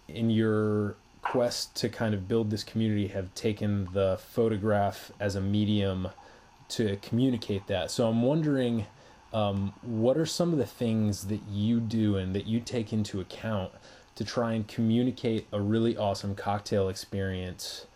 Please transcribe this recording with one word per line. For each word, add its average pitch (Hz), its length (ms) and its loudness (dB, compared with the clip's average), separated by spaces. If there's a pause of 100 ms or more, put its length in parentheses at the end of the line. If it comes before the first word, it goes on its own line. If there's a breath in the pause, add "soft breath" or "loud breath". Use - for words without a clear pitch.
in 113 220 0
your 107 640 2 (260)
quest - 540 0
to 120 120 0
kind 110 260 -2
of 92 120 -4
build 110 240 2
this 104 140 -4
community, 107 440 0
have 95 260 -6
taken 104 580 0
the 95 260 2 (120)
photograph 104 920 0
as 101 160 -2
a 98 40 -2
medium 101 680 2 (640 loud breath)
to 101 320 0
communicate 113 640 0
that. 90 240 -2
So 117 180 2
I'm 117 140 2
wondering, 131 640 2 (460 loud breath)
um, 98 400 0 (100)
what 120 340 2
are 160 100 0
some 175 260 0
of 156 60 2
the 113 80 2
things 107 640 0
that 104 200 -2
you 107 320 2
do 110 360 2
and 95 180 -2
that 98 120 -2
you 113 140 0
take 113 320 -4
into 104 280 -2
account 98 520 -4 (440 loud breath)
to 113 80 -6
try 117 280 0
and 110 160 -2
communicate 113 840 2
a 104 80 -2
really 113 360 2
awesome 98 380 -2
cocktail 101 540 0
experience 92 1080 -6